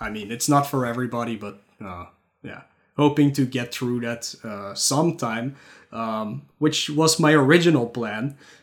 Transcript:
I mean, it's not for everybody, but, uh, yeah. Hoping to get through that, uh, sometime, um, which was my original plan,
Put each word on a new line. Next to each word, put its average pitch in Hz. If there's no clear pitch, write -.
I 110
mean, 107
it's 120
not 143
for 131
everybody, 117
but, 101
uh, 90
yeah. 101
Hoping 143
to 139
get 120
through 123
that, 117
uh, 101
sometime, 135
um, 110
which 156
was 156
my 156
original 156
plan, 113